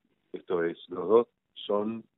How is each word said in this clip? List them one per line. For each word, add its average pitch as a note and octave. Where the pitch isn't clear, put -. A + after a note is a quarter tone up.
Esto F2+
es, E2+
los F2+
dos A#2
son G#2+